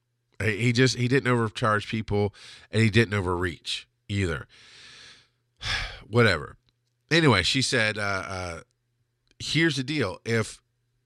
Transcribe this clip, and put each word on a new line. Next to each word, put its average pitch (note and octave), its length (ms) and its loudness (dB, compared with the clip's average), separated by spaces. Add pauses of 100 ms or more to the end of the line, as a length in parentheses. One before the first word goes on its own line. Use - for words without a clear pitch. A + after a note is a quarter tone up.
(400)
He, G#2+ 160 -2
he A#2 160 0
just, B2 240 4
he B2 120 -2
didn't B2 220 2
overcharge A2 580 0
people, G#2 440 -2 (380)
and A2 120 2
he A2 80 4
didn't G#2+ 240 2
overreach F2+ 760 -4 (200)
either. F#2 380 -2 (1120)
<sighs> - 480 -8
Whatever. G2+ 480 2 (540)
Anyway, D3 320 4
she C3 200 0
said, G#2+ 360 0
uh, G2+ 300 -4
uh, F2+ 320 -8 (800)
"Here's D#3 380 0
the C3+ 60 -4
deal. B2+ 420 -4
If A2+ 360 -4 (460)